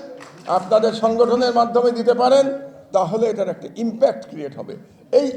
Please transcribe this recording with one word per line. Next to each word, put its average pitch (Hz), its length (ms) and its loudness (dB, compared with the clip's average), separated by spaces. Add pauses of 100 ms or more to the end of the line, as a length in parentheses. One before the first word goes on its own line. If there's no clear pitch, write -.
(480)
আপনাদের 214 460 2
সংগঠনের 233 600 0
মাধ্যমে 240 380 2
দিতে 233 220 2
পারেন, 262 360 4 (420)
তাহলে 190 380 0
এটার 202 200 -4
একটা - 260 -10
ইম্প্যাক্ট 226 540 -2
ক্রিয়েট 143 280 -12
হবে। 107 200 -12 (340)
এই 262 260 2